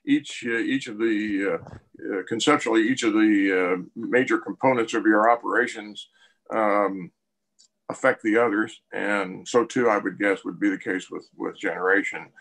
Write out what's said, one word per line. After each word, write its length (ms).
each, 400
uh, 120
each 300
of 100
the, 640
uh, 560
uh, 100
conceptually, 540
each 220
of 100
the, 640
uh, 40
major 440
components 540
of 120
your 260
operations, 800
um, 560
affect 320
the 140
others, 460
and 560
so 160
too, 240
I 100
would 220
guess, 240
would 160
be 100
the 80
case 320
with, 160
with 200
generation. 720